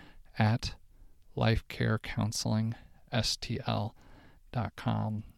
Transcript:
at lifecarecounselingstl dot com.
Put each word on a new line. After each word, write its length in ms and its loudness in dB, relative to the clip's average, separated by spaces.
at 360 4
lifecarecounselingstl 2500 0
dot 240 -2
com. 480 0